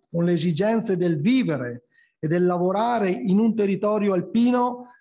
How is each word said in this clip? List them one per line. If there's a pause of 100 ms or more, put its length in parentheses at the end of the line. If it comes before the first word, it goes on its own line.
(100)
con
le
esigenze
del
vivere (340)
e
del
lavorare
in
un
territorio
alpino (120)